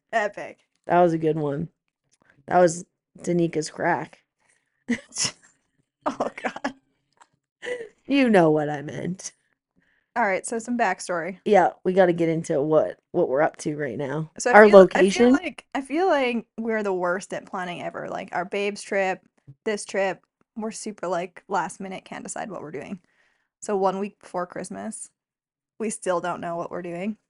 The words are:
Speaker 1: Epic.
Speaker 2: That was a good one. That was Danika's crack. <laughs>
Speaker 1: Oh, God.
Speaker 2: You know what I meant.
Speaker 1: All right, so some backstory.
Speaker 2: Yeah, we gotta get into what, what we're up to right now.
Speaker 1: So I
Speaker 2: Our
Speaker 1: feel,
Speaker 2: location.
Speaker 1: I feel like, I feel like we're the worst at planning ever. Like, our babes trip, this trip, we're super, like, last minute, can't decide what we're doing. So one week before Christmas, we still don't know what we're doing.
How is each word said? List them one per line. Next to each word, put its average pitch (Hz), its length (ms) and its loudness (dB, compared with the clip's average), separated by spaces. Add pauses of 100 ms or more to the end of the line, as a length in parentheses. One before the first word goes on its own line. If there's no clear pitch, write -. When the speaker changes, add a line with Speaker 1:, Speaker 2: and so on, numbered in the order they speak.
(140)
Speaker 1:
Epic. 202 460 -6 (260)
Speaker 2:
That 175 160 4
was 170 120 4
a 165 40 -2
good 156 200 0
one. 151 320 -4 (760)
That 175 140 2
was 175 260 2 (340)
Danika's 170 520 -2
crack. 160 480 -4 (680)
<laughs> 233 120 -4 (1080)
Speaker 1:
Oh, - 240 -4 (120)
God. - 320 -8 (1300)
Speaker 2:
You 269 220 2
know 175 200 6
what 151 220 0
I 143 100 -6
meant. 160 520 -10 (840)
Speaker 1:
All 240 100 0
right, 190 200 -2
so 233 120 -6
some 240 200 -6
backstory. 185 680 -4
Speaker 2:
Yeah, 190 240 6 (140)
we 185 100 0
gotta 180 180 6
get 170 160 0
into 160 340 -2
what, 147 360 2 (140)
what 170 180 0
we're 135 140 2
up - 140 -2
to 151 200 -6
right 131 200 -6
now. 147 420 -6
Speaker 1:
So 247 100 -2
I 240 60 4
Speaker 2:
Our 214 120 12
Speaker 1:
feel, 202 120 12
Speaker 2:
location. 190 460 6
Speaker 1:
I 247 120 8
feel 359 60 -8
like, 294 220 -10 (100)
I 277 60 -2
feel 320 260 -2
like 254 380 0 (120)
we're 220 260 -4
the 202 80 -2
worst 180 420 -4
at 156 120 -10
planning 180 380 -10
ever. - 260 -10
Like, - 240 -10
our 175 120 -4
babes 202 360 -6
trip, 190 400 -4 (420)
this 208 220 -6
trip, 190 400 -4 (320)
we're 220 140 -8
super, 208 360 -12
like, 180 400 -6
last 185 320 -4
minute, 190 240 -14
can't - 200 -16
decide - 260 -10
what - 140 -12
we're 147 80 -16
doing. 151 280 -14 (640)
So 208 160 -4
one 190 220 0
week 202 200 -8
before 180 280 -8
Christmas, 196 640 -12 (680)
we 220 120 -4
still 180 280 -4
don't 175 220 -6
know 170 140 -6
what 170 160 -8
we're 180 100 -8
doing. 185 360 -8 (120)